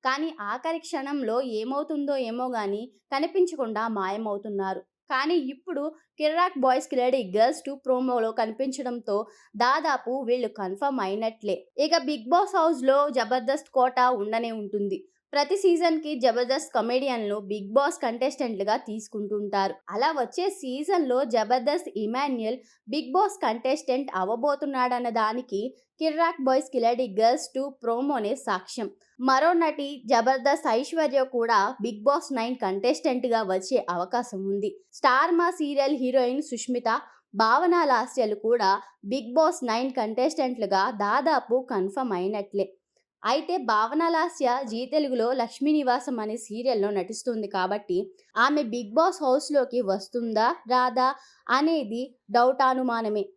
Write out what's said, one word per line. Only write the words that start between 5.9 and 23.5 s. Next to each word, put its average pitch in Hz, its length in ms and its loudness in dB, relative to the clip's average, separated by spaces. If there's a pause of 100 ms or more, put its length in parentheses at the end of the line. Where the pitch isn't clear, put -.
కిర్రాక్ 330 420 0
బాయ్స్ 262 300 2
కిలాడి 254 400 2
గర్ల్స్ 226 340 2
టూ 277 140 -8
ప్రోమోలో 254 560 0
కనిపించడంతో 240 840 -4 (380)
దాదాపు 262 580 2 (100)
వీళ్ళు 240 300 0
కన్ఫర్మ్ 214 480 -4
అయినట్లే. 208 560 -4 (220)
ఇక 311 260 2
బిగ్ 254 240 -6
బాస్ 381 280 2
హౌస్‌లో 277 420 4 (120)
జబర్దస్త్ 254 600 -2
కోట 254 280 2 (140)
ఉండనే 226 380 -2
ఉంటుంది. 202 460 -4 (340)
ప్రతి 294 240 2
సీజన్‌కి 339 600 2
జబర్దస్త్ 247 560 0
కమెడియన్లు 240 680 0
బిగ్ 202 320 -8
బాస్ 285 260 2
కంటెస్టెంట్లుగా 233 760 -2
తీసుకుంటుంటారు. 208 1000 -4 (140)
అలా 226 240 0
వచ్చే 302 380 -2
సీజన్లో 285 720 -2
జబర్దస్త్ 240 720 0
ఇమాన్యుయల్ 233 600 -2 (300)
బిగ్ 254 240 -6
బాస్ 403 280 2
కంటెస్టెంట్ 262 760 -2